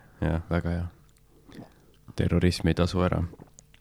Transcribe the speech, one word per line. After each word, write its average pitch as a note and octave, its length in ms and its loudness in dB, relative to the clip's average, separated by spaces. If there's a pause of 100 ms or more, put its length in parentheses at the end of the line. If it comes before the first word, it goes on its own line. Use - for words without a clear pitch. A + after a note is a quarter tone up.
(180)
Jah, D#2+ 280 0
väga E2+ 300 -2
hea. - 880 -12 (480)
Terrorism F2 560 2
ei D#2+ 80 4
tasu F2+ 320 2
ära. E2 160 0 (580)